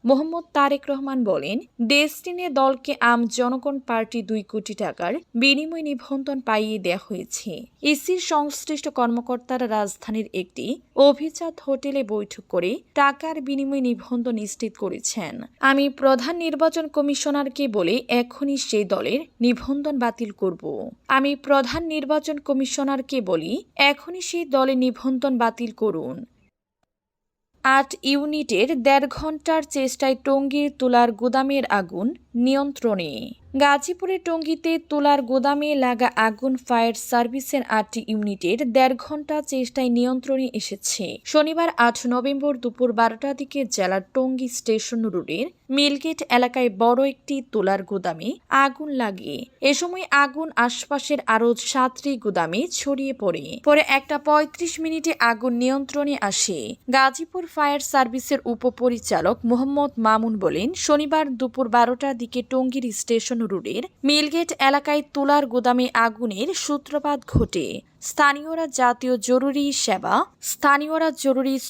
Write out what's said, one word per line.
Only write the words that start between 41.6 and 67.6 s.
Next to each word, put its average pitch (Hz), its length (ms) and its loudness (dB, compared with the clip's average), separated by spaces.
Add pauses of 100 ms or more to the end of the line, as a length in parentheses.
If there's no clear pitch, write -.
আট 233 220 2 (100)
নভেম্বর 269 480 0
দুপুর 240 360 -2
বারোটার 233 440 0
দিকে 277 280 -4
জেলার 190 360 0 (140)
টঙ্গী 262 340 0
স্টেশন 226 560 -2
রোডের 180 420 -2 (240)
মিলগেট 285 600 0
এলাকায় 247 400 2
বড় 240 380 4
একটি 269 340 -6 (100)
তুলার 190 300 0
গুদামে 185 500 -4 (160)
আগুন 277 400 2
লাগে। 220 560 -4 (160)
এ 277 140 4
সময় 359 360 -4
আগুন 285 460 2
আশপাশের 254 720 0
আরও 226 280 4
সাতটি 254 640 -2
গুদামে 190 520 -2
ছড়িয়ে 269 440 -4
পড়ে। 165 520 -4
পরে 294 220 6
একটা 277 320 -2
পঁয়ত্রিশ 302 640 0
মিনিটে 320 380 -2
আগুন 233 340 2
নিয়ন্ত্রণে 269 680 -2
আসে। 190 540 -4 (180)
গাজীপুর 269 540 0
ফায়ার 294 340 0
সার্ভিসের 262 640 0
উপপরিচালক 233 1000 0
মোহাম্মদ 277 540 2
মামুন 220 400 2
বলেন, 185 360 0
শনিবার 294 600 2
দুপুর 247 320 -2
বারোটার 240 500 2
দিকে 240 240 -6
টঙ্গীর 262 500 -2
স্টেশন 233 480 -2
রোডের 196 420 -4 (220)
মিলগেট 302 560 2
এলাকায় 285 420 4 (120)
তুলার 285 320 4
গুদামে 247 480 2
আগুনের 226 600 0
সূত্রপাত 294 720 -2
ঘটে। 139 540 0 (200)